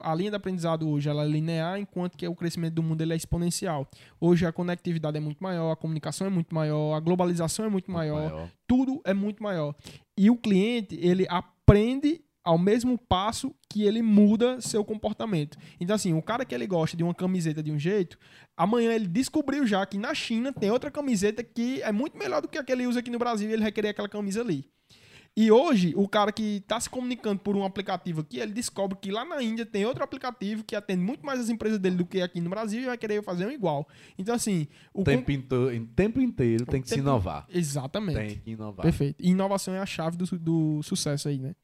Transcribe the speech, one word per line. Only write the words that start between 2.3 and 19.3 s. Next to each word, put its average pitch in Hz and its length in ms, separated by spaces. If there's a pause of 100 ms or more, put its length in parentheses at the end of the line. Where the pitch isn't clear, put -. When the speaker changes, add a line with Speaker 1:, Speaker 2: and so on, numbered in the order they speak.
Speaker 1:
crescimento 170 400
do 165 80
mundo, 160 180
ele 165 120
é 165 40
exponencial. 170 720 (320)
Hoje 175 260
a 165 60
conectividade 170 640
é 151 40
muito 151 200
maior, 175 300
a 156 60
comunicação 160 500
é 196 40
muito 170 220
maior, 151 420
a 156 60
globalização 175 640
é 220 40
muito 196 200
Speaker 2:
Muito 180 80
Speaker 1:
maior, 156 360
Speaker 2:
maior. 156 160 (180)
Speaker 1:
tudo 262 380
é 190 100
muito 202 300
maior. 160 320 (400)
E 202 120
o 240 80
cliente, 214 640
ele 180 300
aprende 240 920 (240)
ao 165 120
mesmo 226 400
passo 208 580 (140)
que 208 140
ele 214 180
muda 220 600
seu 214 220
comportamento. 208 760 (200)
Então, 180 160
assim, 185 200
o 160 80
cara 240 240
que - 80
ele 240 120
gosta 170 300
de 165 80
uma 175 100
camiseta 165 480
de 151 80
um 151 80
jeito, 180 400 (380)
amanhã 226 380
ele 220 120
descobriu 269 600